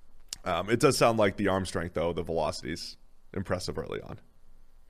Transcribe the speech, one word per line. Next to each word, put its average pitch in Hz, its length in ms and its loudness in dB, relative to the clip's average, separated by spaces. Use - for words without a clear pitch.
Um, 92 260 0
it 117 100 4
does 139 160 6
sound 117 220 6
like 101 180 4
the 101 120 2
arm 95 180 2
strength, 85 280 -4
though, 85 180 2
the 85 100 -2
velocity's 82 720 -2
impressive 92 440 -4
early - 220 -6
on. - 200 -14